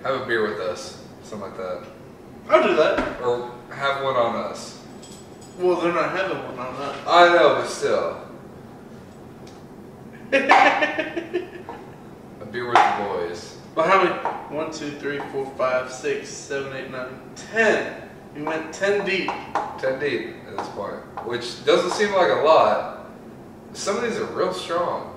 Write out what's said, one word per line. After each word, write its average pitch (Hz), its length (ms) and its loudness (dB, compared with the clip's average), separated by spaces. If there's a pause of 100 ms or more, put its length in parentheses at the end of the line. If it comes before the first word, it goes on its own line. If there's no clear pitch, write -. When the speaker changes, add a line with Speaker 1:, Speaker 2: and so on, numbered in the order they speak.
Speaker 1:
Have 131 180 0
a 110 40 -6
beer 113 220 2
with - 120 -4
us. - 440 -6 (200)
Something 101 260 -10
like - 80 -12
that. 92 260 -6 (640)
Speaker 2:
I'll - 140 8
do 190 120 4
that. - 460 2
Speaker 1:
Or 123 300 0 (200)
have 135 320 -2
one 131 120 0
on 117 200 2 (160)
us. - 280 -12 (800)
Speaker 2:
Well, 180 220 4
they're 170 120 4
not 151 180 2
having 180 260 -2
one 127 220 -10
on 127 160 -6
us. 143 220 -6 (100)
Speaker 1:
I 175 260 10
know, 151 220 8
but - 120 -2
still. - 540 0 (2000)
Speaker 2:
<laughs> - 2000 2
Speaker 1:
A - 40 -12
beer 123 220 -6
with - 80 2
the - 280 6
boys. - 540 -6 (180)
Speaker 2:
Well, 160 120 4
how 185 160 6
many? 165 120 2 (400)
One, 160 160 -4
two, 147 200 -6
three, 143 280 -6 (120)
four, 135 140 -4 (120)
five, 127 340 0
six, - 380 -4
seven, 139 460 -6
eight, 131 160 -8
nine, 127 280 -10 (160)
ten. - 680 0 (320)
We 147 80 -8
went 160 300 -4
ten 202 320 0
deep. 180 240 -2 (500)
Speaker 1:
Ten 131 200 -2
deep 131 360 -2 (120)
at - 100 -10
this - 120 -8
point, 98 260 -8 (300)
which 120 400 -6
doesn't 175 260 4
seem 208 220 0
like 185 180 6
a 120 120 2
lot. - 680 4 (640)
Some 202 240 -2
of 240 60 -2
these 226 140 -2
are - 80 -2
real - 280 0
strong. 170 640 -2